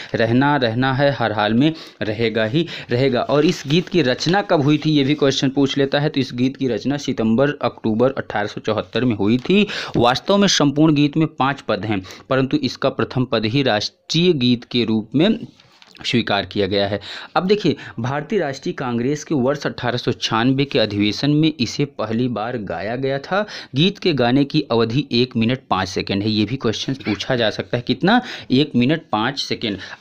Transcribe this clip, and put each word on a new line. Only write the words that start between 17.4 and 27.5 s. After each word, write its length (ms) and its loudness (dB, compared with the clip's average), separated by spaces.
देखिए, 280 2
भारतीय 400 -2
राष्ट्रीय 340 -4
कांग्रेस 500 -2
के 120 -4
वर्ष 300 0
अठारह 320 -2
सौ 140 -2
छियानवे 540 0
के 140 -2
अधिवेशन 520 0
में 280 4
इसे 260 -2
पहली 420 -4
बार 300 -6
गाया 380 -6
गया 240 -4
था। 260 -4
गीत 220 2
के 160 0
गाने 320 2
की 160 -2
अवधि 500 0
एक 260 0
मिनट 220 0
पाँच 200 0
सेकंड 340 -2
है। 60 0
ये 160 0
भी 100 -6
क्वेश्चन 380 -4
पूछा 420 -4
जा 140 0
सकता 280 -6